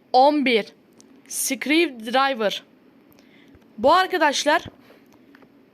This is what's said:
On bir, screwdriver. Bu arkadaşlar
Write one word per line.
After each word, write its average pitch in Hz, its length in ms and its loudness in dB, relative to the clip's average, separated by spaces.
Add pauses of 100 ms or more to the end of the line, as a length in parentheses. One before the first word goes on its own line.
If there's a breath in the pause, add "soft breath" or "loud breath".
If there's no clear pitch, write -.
(140)
On 277 320 4
bir, 226 200 0 (640)
screwdriver. 254 1400 -4 (1120 soft breath)
Bu 262 160 2
arkadaşlar 349 720 0 (1120 loud breath)